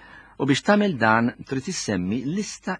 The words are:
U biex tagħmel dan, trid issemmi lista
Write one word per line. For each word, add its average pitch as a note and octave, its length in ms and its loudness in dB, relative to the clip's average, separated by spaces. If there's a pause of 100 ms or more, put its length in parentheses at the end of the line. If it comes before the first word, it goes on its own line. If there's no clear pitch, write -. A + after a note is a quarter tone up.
(360)
U C3+ 120 -2
biex C#3 160 2
tagħmel G#3 320 2
dan, A2+ 460 4
trid C3+ 260 -6
issemmi F#2+ 560 -4
lista F#3 560 -6